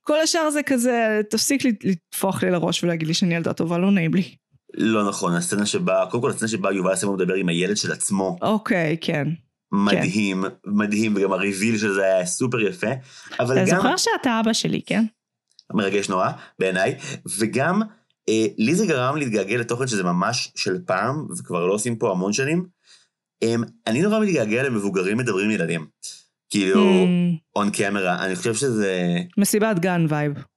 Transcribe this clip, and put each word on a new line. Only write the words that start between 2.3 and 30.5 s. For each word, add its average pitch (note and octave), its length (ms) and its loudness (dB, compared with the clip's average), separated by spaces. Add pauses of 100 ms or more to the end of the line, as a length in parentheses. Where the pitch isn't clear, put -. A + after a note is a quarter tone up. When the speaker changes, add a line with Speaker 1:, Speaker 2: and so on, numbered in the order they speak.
Speaker 1:
לי F#3 60 2
על F3+ 60 2
הראש E3+ 280 0
ולהגיד E3+ 240 0
לי D#3+ 60 -2
שאני E3+ 220 2
ילדה E3 180 -2
טובה, E3+ 240 -2
לא F#3+ 140 2
נעים E3 220 2
לי. F3+ 100 2 (500)
Speaker 2:
לא G#2+ 360 2
נכון, F#2+ 260 -2
הסצנה G2+ 300 0
שבה, F#2+ 460 0
קודם A#2+ 120 -2
כל C3+ 60 0
הסצנה G#2+ 180 -2
שבה G2 240 -2
יובל F#2+ 240 0
סמו G2+ 180 -2
מדבר F#2 200 0
עם F#2+ 160 0
הילד F2+ 280 0
של F2+ 140 -4
עצמו. F#2+ 500 -2
Speaker 1:
אוקיי, F3+ 600 0
כן. D3 260 -2 (440)
Speaker 2:
מדהים, G2 720 0
Speaker 1:
כן. - 280 -8
Speaker 2:
מדהים, G#2 440 0
וגם G2 180 2
הריביל G2 440 0
של G#2 160 0
זה G2 100 2
היה F#2+ 220 2
סופר B2+ 360 -2
יפה, G2+ 260 -2 (520)
אבל F#3 240 2
Speaker 1:
אתה F#3 80 2
Speaker 2:
גם E3+ 60 4
Speaker 1:
זוכר B3+ 200 2
שאתה C4+ 420 0
אבא A3 140 0
שלי, - 320 -2
כן? G#3+ 180 0 (720)
Speaker 2:
מרגש G2 360 0
נורא, G2 200 0 (300)
בעיניי, F#2+ 360 0 (440)
וגם, F3+ 420 0 (480)
אה, A2 160 2 (120)
לי A#2+ 180 2
זה G#3+ 100 2
גרם C#3 320 0
להתגעגע G#2+ 400 -2
לתוכן A#2+ 300 -2
שזה G#2 160 -2
ממש F2+ 520 -2
של F#2+ 300 -4
פעם, A#2+ 420 -2 (120)
וכבר F2 260 -4
לא F#2 80 2
עושים A2 220 -2
פה A2 160 0
המון F#2 220 0
שנים. D#3 320 0 (760)
אמ, A#2 200 0 (260)
אני A2+ 140 0
נורא G#3 180 2
מתגעגע C3 440 0
למבוגרים G2+ 540 0
מדברים G#2+ 280 0
עם G#2+ 60 2
ילדים. E2+ 340 -2 (640)
כאילו, G3 340 4
Speaker 1:
Hmm. F3+ 800 2
Speaker 2:
on G2+ 140 0
camera, G2 480 0
אני F#2 120 -2
חושב A2+ 200 -2
שזה G2 640 0 (200)
Speaker 1:
מסיבת G#3 420 2
גן F3 300 2
וייב. D3 220 0 (260)